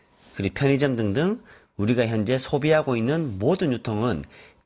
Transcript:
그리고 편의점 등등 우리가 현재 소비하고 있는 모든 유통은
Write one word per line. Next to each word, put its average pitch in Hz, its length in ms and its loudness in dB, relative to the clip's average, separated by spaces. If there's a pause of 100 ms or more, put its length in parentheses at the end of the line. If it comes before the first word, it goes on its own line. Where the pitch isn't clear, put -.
(380)
그리고 98 160 -2
편의점 139 420 2
등등 131 460 0 (340)
우리가 113 320 2
현재 110 300 0
소비하고 147 580 0
있는 123 440 -2
모든 147 340 0
유통은 107 500 -2 (420)